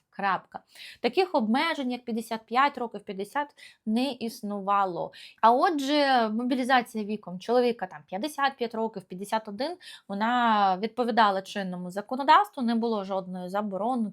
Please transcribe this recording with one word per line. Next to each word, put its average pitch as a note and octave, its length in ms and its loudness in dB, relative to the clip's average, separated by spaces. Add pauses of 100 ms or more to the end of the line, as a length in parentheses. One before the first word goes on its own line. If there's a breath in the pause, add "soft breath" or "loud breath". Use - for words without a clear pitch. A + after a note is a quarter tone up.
крапка. F#3+ 500 -4 (420 loud breath)
Таких F4+ 340 0
обмежень, C#4 560 0
як B3 140 -8
п'ятдесят A3+ 400 -6
п'ять C#4 320 2
років, A3 260 -8
п'ятдесят, G3+ 440 -6 (380 loud breath)
не B3 260 0
існувало. G3+ 1000 -2 (300 loud breath)
А A3+ 100 10
отже, C#4 800 4
мобілізація B3 760 0
віком G3+ 360 -8
чоловіка A#3 480 2
там D3+ 200 -16
п'ятдесят C4+ 500 -2
п'ять A#3 180 -6
років, A3 280 -4
п'ятдесят G3+ 440 -6
один, C4 300 -6 (300 loud breath)
вона G#3 680 2
відповідала A3 640 2
чинному F3+ 500 -8
законодавству, C4 720 2
не A#3 120 0
було A3+ 280 -2
жодної F#3 460 -6
заборони G#3 640 -4